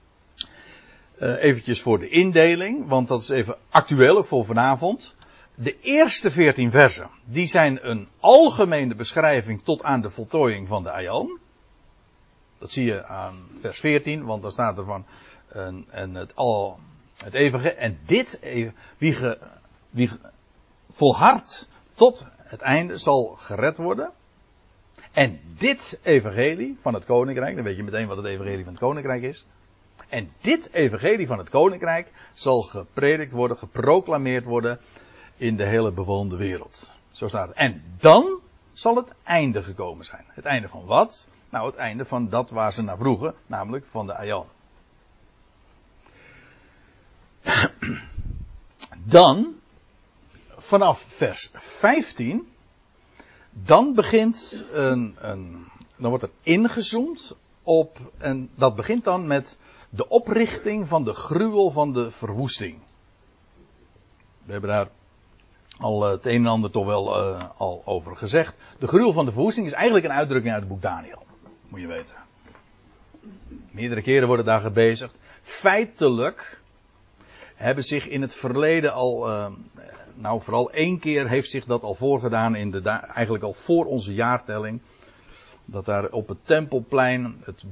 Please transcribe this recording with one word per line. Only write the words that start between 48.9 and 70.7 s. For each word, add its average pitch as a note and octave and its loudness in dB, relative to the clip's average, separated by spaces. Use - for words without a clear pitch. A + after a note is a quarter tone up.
Dan, F3 8
vanaf G3 2
vers - -4
vijftien, G#3+ -2
dan E3+ 4
begint A3 0
een, C3 -2
een, F2+ -12
dan A#2+ -4
wordt B2+ -2
er - -8
ingezoomd A#3 0
op, D#3+ 2
en C3 -6
dat B2 2
begint G#3+ -2
dan F3+ 0
met C#3 -2
de - -6
oprichting G#3+ 0
van D#3 0
de G#2+ -4
gruwel G3 0
van D3 0
de A#2+ -2
verwoesting. G#2+ -6
We G2 -16
hebben G2+ -6
daar G#2 0
al, G#2+ -2
eh, G2+ 2
het F#2+ -4
een A#2+ 2
en - 2
ander A2+ 0
toch G2 -2
wel, G2+ -2
eh, F#2+ -4
al F2+ -6
over F2 -6
gezegd. C3+ -2
De B2+ -6
gruwel G3+ 4
van D#3 -2
de A#2+ -4
verwoesting G3 -2
is C#3+ -8
eigenlijk G3+ 2
een D3 -4
uitdrukking C3+ -2
uit G#2 -4
het F#2+ -10